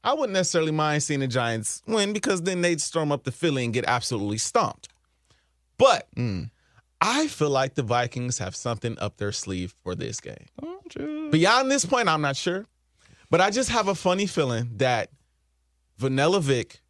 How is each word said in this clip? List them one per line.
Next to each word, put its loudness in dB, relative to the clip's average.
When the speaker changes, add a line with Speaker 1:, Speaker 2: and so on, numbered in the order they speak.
Speaker 1:
I 2
wouldn't 0
necessarily 2
mind 2
seeing -2
the 0
Giants -2
win 2
because 0
then -2
they'd 2
storm -2
up -2
the -4
Philly 0
and -2
get 0
absolutely -2
stomped. -2
But 6
Speaker 2:
Mm. -4
Speaker 1:
I 2
feel -2
like 0
the -4
Vikings -2
have -8
something -6
up -6
their -4
sleeve -6
for -6
this -8
game. -16
Speaker 2:
Don't -14
you? -8
Speaker 1:
Beyond 4
this 2
point, 2
I'm 2
not -2
sure. -4
But 4
I 6
just 0
have 2
a 2
funny 0
feeling -2
that 0
Vanilla 2
Vic 0